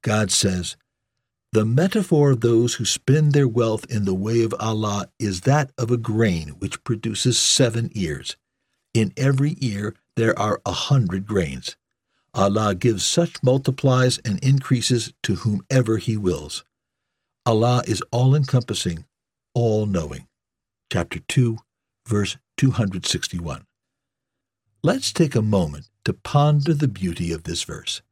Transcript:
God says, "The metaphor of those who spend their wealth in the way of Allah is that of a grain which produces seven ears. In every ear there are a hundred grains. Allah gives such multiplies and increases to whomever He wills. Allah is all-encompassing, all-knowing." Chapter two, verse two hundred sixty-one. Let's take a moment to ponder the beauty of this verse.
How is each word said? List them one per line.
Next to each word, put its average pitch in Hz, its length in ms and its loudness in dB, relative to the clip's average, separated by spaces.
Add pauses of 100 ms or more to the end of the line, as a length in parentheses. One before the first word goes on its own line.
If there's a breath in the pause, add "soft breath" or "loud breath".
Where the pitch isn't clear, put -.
God 107 280 0
says, 92 460 -2 (760)
"The 110 100 4
metaphor 147 680 2
of 120 100 2
those 117 340 2
who - 80 -8
spend 147 480 2
their 143 160 4
wealth 110 420 0
in 107 140 -2
the 95 100 0
way 110 300 0
of 110 160 -2
Allah 107 500 -4 (100)
is 95 220 -4
that 139 360 2
of 120 120 -4
a 123 60 2
grain 107 540 0 (100)
which 95 240 -8
produces 113 560 -2
seven 117 560 2
ears. 78 400 -6 (580)
In 110 220 2
every 139 460 0
ear 104 340 -4 (220)
there 113 200 2
are 104 280 -2
a 101 80 -2
hundred 98 520 0
grains. 82 520 -4 (560)
Allah 101 420 2
gives 98 300 0
such - 360 0
multiplies 127 840 2
and 98 140 -2
increases 131 760 0 (100)
to 101 120 -2
whomever 110 640 0
He 110 200 -2
wills. 87 480 -4 (800)
Allah 117 420 2
is 104 240 -2
all-encompassing, 123 960 0 (500)
all-knowing." 101 720 -2 (640)
Chapter - 280 -4
two, 117 400 0 (460)
verse 104 320 -2 (200)
two 135 140 2
hundred 98 340 -2
sixty-one. 82 600 -6 (1160)
Let's 254 280 0
take 156 240 0
a 113 60 2
moment 90 480 -2 (160)
to 104 80 0
ponder 147 600 2
the 147 140 2
beauty 87 440 -4
of 80 120 -6
this 82 200 -8
verse. - 380 -10 (100)